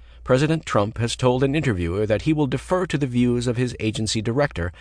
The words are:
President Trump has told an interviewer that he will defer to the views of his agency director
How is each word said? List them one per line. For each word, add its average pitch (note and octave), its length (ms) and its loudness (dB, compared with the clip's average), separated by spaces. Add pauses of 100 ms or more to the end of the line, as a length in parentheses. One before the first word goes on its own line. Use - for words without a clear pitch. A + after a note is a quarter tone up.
(260)
President D3 400 2
Trump G#2+ 320 0
has A#2 180 -2
told B2+ 260 2
an C#3 140 2
interviewer G2+ 500 0
that G#2 180 0
he D#3 100 2
will D3+ 140 2
defer F3+ 380 -2
to D#3+ 120 -2
the C#3 100 0
views B2 400 2
of B2 80 0
his B2 240 -2
agency A2 420 -2
director A2+ 600 -2